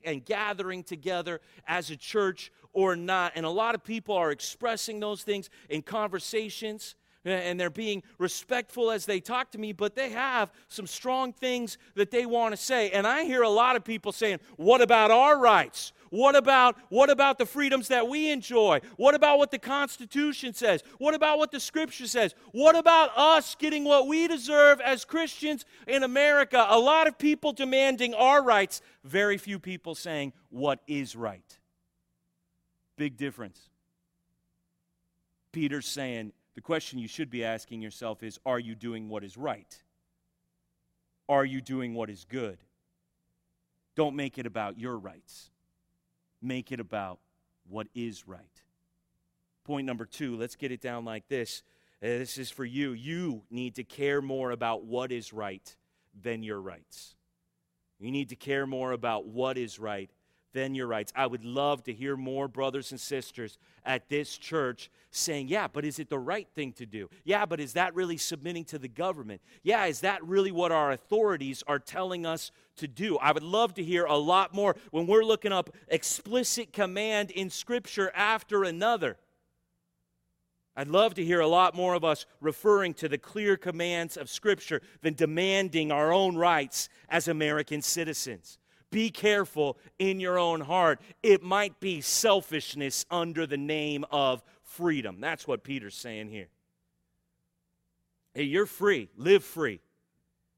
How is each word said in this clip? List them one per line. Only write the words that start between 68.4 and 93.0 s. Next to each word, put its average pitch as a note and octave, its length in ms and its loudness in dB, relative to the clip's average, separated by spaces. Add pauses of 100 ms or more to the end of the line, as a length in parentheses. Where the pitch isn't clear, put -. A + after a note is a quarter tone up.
to D#3+ 120 -14
the C3 100 -12
government? B2+ 540 -8 (200)
Yeah, G#3 220 0
is D#3+ 160 -4
that F#3+ 240 -2
really F#3+ 260 0
what E3+ 220 0
our D3+ 180 2
authorities D3 760 -2
are C#3+ 120 0
telling F3+ 460 -8
us E3 260 -6 (260)
to D#3 120 -10
do?" D3+ 300 -2
I C#3+ 140 4
would D3+ 100 -2
love F#3+ 320 0
to F#3 100 -8
hear E3+ 220 0
a D3 100 2
lot F3 380 2
more G3+ 200 2 (160)
when E3 160 -2
we're G#3+ 160 6
looking G#3+ 300 0
up F3+ 160 -2 (180)
explicit A3 840 -4
command G#3 580 -2
in F#3 200 -6
Scripture G#3 640 -4
after G#3 500 0
another. F3 540 -2 (1600)
I'd C#3 140 -8
love G3 260 4
to F3 100 -6
hear E3+ 160 2
a D#3+ 60 2
lot E3+ 280 4
more F3+ 180 0
of E3 120 -2
us D#3 200 0 (160)
referring F#3 540 2
to D#3+ 140 -8
the C#3+ 100 -4
clear G3+ 400 -2
commands E3+ 580 -6
of C#3+ 140 -12
Scripture F#3 500 -2 (220)
than D#3 100 0
demanding E3 800 0
our D3+ 180 2
own F#3 260 2
rights D#3+ 520 0 (220)
as E3 180 0
American D3+ 540 -2
citizens. C#3+ 760 -8 (320)
Be A3 200 -2
careful E3 640 0 (220)
in F#3+ 200 -2
your F3+ 200 -2
own E3+ 240 0
heart. D#3+ 400 2 (200)
It G3 200 8
might G3 360 -2
be F#3 220 -4
selfishness D3 1080 0